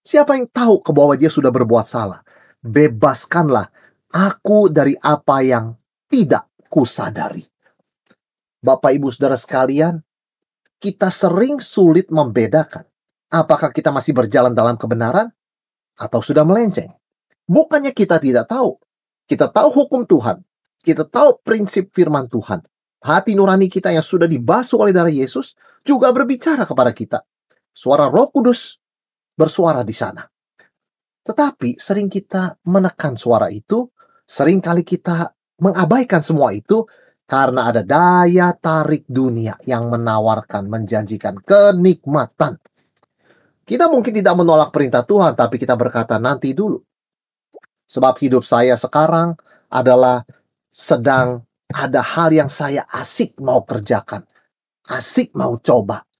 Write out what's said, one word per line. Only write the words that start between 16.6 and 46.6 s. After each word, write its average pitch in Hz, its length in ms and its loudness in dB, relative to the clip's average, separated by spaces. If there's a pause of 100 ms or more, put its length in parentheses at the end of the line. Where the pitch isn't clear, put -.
Bukannya 277 480 0
kita 190 240 0
tidak 131 320 0
tahu. 254 320 -4 (480)
Kita - 240 0
tahu 269 180 4
hukum 262 380 0
Tuhan. 117 320 0 (420)
Kita 156 240 0
tahu 262 400 2
prinsip 208 480 -4
firman 151 320 0
Tuhan. 107 320 -6 (480)
Hati 196 320 0
nurani 190 320 2
kita 180 240 -2
yang 160 80 0
sudah 170 240 0
dibasuh 170 560 0
oleh 208 80 2
darah 170 240 2
Yesus 135 400 -6 (320)
juga 269 240 2
berbicara 254 560 -2
kepada 127 240 2
kita. 110 320 -8 (480)
Suara 135 400 0
Roh 170 240 4
Kudus 240 480 -2 (560)
bersuara 156 480 0
di 107 80 -10
sana. - 320 -10 (960)
Tetapi 233 560 -4
sering 202 320 -4
kita 190 560 -6
menekan 175 480 -2
suara 117 320 0
itu, 214 480 -6 (320)
seringkali 170 560 0
kita 170 480 -4 (320)
mengabaikan 190 560 2
semua 147 320 0
itu 190 320 -2 (480)
karena 131 400 0
ada 110 160 -2
daya 175 720 4
tarik 156 480 -2
dunia 120 560 -4
yang 117 240 -4
menawarkan, 110 800 -2
menjanjikan 107 800 -6
kenikmatan. 175 1120 2 (1040)
Kita 277 240 0
mungkin 240 320 0
tidak 190 160 2
menolak 160 400 2
perintah 127 320 0
Tuhan, 180 320 2
tapi 120 240 0
kita 123 160 0
berkata, 117 400 -2
"Nanti 131 400 -4
dulu. 202 240 -4 (1040)